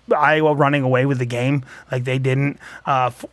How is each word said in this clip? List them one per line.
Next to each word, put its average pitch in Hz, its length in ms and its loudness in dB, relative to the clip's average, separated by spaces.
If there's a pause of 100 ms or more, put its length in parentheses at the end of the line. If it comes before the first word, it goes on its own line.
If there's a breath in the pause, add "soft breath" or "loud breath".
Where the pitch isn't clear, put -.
(160)
Iowa 151 380 2
running 139 300 2
away 127 220 2
with 139 140 0
the 123 60 -2
game. 127 380 -2 (260 loud breath)
Like, 127 140 -4
they 131 160 -2
didn't. 135 400 -2 (260 loud breath)
Uh, 139 220 0
f-, - 260 -10